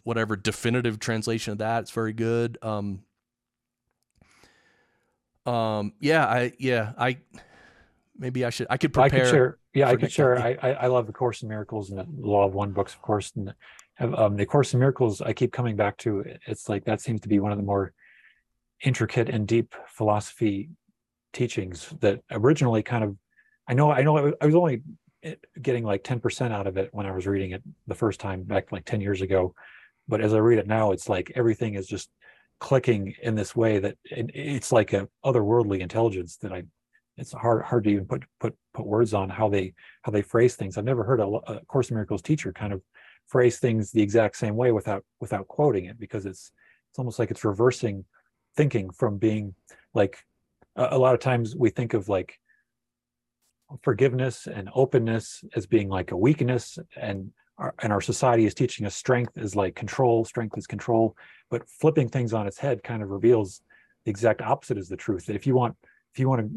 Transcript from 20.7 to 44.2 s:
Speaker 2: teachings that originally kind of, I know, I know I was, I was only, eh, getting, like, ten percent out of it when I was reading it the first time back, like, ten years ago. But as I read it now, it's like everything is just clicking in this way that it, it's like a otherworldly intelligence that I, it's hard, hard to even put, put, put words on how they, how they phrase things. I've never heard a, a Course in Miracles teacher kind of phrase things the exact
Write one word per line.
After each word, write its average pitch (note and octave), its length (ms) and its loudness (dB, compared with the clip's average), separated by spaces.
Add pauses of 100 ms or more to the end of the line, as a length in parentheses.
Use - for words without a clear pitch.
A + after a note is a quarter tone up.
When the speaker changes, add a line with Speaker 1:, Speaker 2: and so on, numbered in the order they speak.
Speaker 2:
teachings F#2+ 640 -6
that G2+ 220 2 (100)
originally A#2 540 2
kind A#2 180 -2
of, G#2 140 -4 (500)
I B2+ 80 -4
know, D3 160 6
I C3+ 120 4
know D3+ 140 6
I D3+ 40 4
was, D3 200 2
I D3+ 60 2
was D3+ 80 6
only, D3+ 280 4 (420)
eh, D#3 100 -12 (260)
getting, B2 220 -2
like, G2+ 220 -2
ten B2 160 -4
percent A#2 320 -2
out G2 160 -4
of F#2 80 -6
it F#2+ 160 -2
when G2+ 140 -6
I F#2+ 40 -6
was F#2 160 -4
reading G2 240 -2
it F#2 120 -8 (260)
the G#2 80 -6
first G#2+ 240 -2
time F#2+ 240 -6
back, G2 260 -4
like, F#2 140 -10
ten - 160 -4
years G2 200 -2
ago. F#2 320 0 (540)
But G#2+ 140 -2
as G#2+ 120 2
I A2 60 4
read A2+ 220 6
it G2+ 80 -4
now, A2 240 2
it's - 160 -4
like F#2 260 -2
everything A2+ 400 0
is F#2+ 140 -8
just G2+ 200 -8 (520)
clicking A2 600 0
in A2+ 120 -2
this G#2+ 220 -4
way A2 240 2
that G2 240 -4
it, A#2+ 280 -8
it's C#3+ 380 -6
like A2+ 220 4
a G2 160 -2 (160)
otherworldly A2 560 2
intelligence F#2 560 -2
that F#2+ 160 -10
I, F#2 100 -10 (540)
it's - 160 -16
hard, A#2+ 320 0
hard A#2+ 180 2
to G#2 80 4
even G2+ 160 0
put, - 160 -6 (160)
put, A2+ 160 -6 (200)
put A2 120 -8
words G#2+ 260 2
on G2 160 0
how G#2 200 0
they, F#2+ 260 -2 (280)
how G#2 100 -6
they G#2 100 2
phrase B2 320 2
things. G2 240 -6
I've G#2 60 -6
never B2 180 0
heard A#2 160 2
a, B2+ 80 2
a G#2 380 -6
Course - 260 0
in A2+ 40 -4
Miracles G#2+ 280 -4
teacher D3 300 -2
kind F#2 200 -6
of F#2+ 80 -8 (460)
phrase B2 320 4
things A2 320 0
the A2 100 2
exact G#2+ 360 2